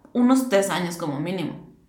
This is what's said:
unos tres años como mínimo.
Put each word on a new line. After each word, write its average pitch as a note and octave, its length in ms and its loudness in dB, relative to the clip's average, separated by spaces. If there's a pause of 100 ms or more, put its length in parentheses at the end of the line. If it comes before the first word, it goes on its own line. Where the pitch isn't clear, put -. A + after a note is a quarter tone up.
(140)
unos B3+ 360 4
tres G3 200 2
años E3+ 280 -4
como D3 220 -6
mínimo. - 560 -6 (140)